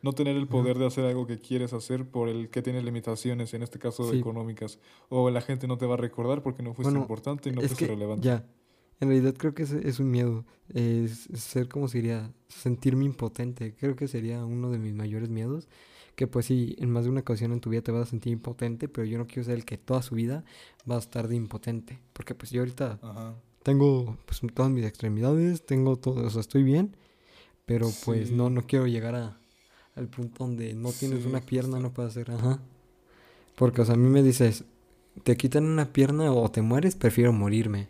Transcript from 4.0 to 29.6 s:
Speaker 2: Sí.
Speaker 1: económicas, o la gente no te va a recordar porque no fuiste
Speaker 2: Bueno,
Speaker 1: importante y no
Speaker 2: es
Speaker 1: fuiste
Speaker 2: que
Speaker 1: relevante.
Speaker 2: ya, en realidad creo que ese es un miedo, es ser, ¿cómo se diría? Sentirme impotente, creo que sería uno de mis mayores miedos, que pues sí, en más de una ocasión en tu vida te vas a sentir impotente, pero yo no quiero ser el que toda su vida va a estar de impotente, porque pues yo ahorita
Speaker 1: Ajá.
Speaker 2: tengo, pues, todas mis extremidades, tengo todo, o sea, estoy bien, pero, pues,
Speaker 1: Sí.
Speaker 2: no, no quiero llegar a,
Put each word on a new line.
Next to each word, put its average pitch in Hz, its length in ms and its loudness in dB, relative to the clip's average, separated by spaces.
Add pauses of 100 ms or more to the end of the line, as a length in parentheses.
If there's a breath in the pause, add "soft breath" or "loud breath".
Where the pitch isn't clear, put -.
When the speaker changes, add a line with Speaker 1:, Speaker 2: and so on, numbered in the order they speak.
Speaker 2:
Sí. 131 60 2
Speaker 1:
económicas, 113 640 -6 (300 soft breath)
o 127 200 2
la 120 120 0
gente 131 260 -4
no 123 100 -2
te 127 80 -2
va 123 80 0
a 120 40 0
recordar 120 440 -2
porque 131 220 -6
no 117 100 -8
fuiste 127 200 -2
Speaker 2:
Bueno, 139 80 2
Speaker 1:
importante 131 480 -6
y - 20 -4
no 123 100 -2
Speaker 2:
es 139 60 0
Speaker 1:
fuiste 127 180 -2
Speaker 2:
que - 80 -2
Speaker 1:
relevante. 104 320 -4
Speaker 2:
ya, 120 220 2 (520 soft breath)
en 139 100 2
realidad 131 280 4
creo 156 160 -2
que 160 100 -4
ese 143 240 -2
es 127 120 -2
un 135 100 2
miedo, 120 340 0 (300 soft breath)
es 117 640 0
ser, 123 320 -4
¿cómo 143 200 -4
se 123 120 -2
diría? 113 320 -4 (160)
Sentirme 131 580 0
impotente, 120 720 -6
creo 139 200 -2
que 135 120 -6
sería 117 380 -4
uno 120 260 -4
de 117 80 -2
mis 107 160 -6
mayores 107 340 -6
miedos, 117 380 -6 (480 loud breath)
que 127 120 -2
pues 123 180 -2
sí, 123 320 0
en 120 140 0
más 120 140 2
de 123 40 2
una 131 120 0
ocasión 117 300 -2
en 120 100 -2
tu 113 100 -6
vida 113 100 0
te 117 100 -4
vas 117 160 0
a - 40 -14
sentir 117 220 -4
impotente, 117 560 -4
pero 113 180 -4
yo 113 100 -4
no 120 80 -4
quiero 120 200 -8
ser 120 100 -2
el 113 100 -6
que 107 140 -10
toda 127 240 -2
su 127 100 -8
vida 120 300 -2 (460 loud breath)
va 120 80 -2
a - 20 -2
estar 113 280 -6
de 117 80 -2
impotente, 113 640 -6 (140)
porque - 220 -10
pues - 160 -16
yo 123 100 0
ahorita 123 400 -4
Speaker 1:
Ajá. 113 340 -12 (280)
Speaker 2:
tengo, 139 600 4
pues, - 160 -4 (120)
todas 131 160 2
mis 123 160 2
extremidades, 135 800 0
tengo 131 300 4
todo, 127 300 -2
o 110 40 0
sea, 110 120 -2
estoy 139 220 2
bien, 165 320 4 (680 soft breath)
pero, 113 240 0 (160)
pues, 113 240 0
Speaker 1:
Sí. 120 60 0
Speaker 2:
no, 123 160 2
no 123 160 -2
quiero 131 200 2
llegar 117 280 -2
a, 113 240 -8 (560 soft breath)